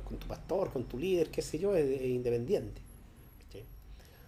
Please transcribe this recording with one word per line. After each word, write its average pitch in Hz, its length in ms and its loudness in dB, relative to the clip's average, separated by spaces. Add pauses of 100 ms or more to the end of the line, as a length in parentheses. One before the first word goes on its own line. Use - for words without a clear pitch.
con 110 120 -6
tu - 100 -8
pastor, 170 440 0
con 123 140 0
tu - 120 -6
líder, 170 320 4
qué - 120 0
sé 151 180 -2
yo, 196 160 4
es, 156 100 6
es 131 220 2
independiente, 123 720 2 (680)
¿cachai? 101 200 -12 (640)